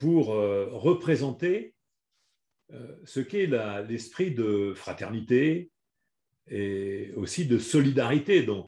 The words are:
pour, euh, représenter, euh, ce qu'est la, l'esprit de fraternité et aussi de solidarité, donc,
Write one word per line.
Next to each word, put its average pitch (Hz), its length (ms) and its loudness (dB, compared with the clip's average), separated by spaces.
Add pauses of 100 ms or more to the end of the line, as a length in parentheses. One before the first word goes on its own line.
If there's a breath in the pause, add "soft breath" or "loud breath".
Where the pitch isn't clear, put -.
pour, 143 340 4
euh, 101 380 2
représenter, 147 1040 0 (960)
euh, 120 320 -18
ce - 160 -8
qu'est 190 260 -2
la, 107 360 -2
l'esprit 117 500 -4
de 104 420 0
fraternité 120 960 0 (760)
et 98 680 -6
aussi 123 320 -4
de 120 100 4
solidarité, 139 840 2
donc, 98 260 -4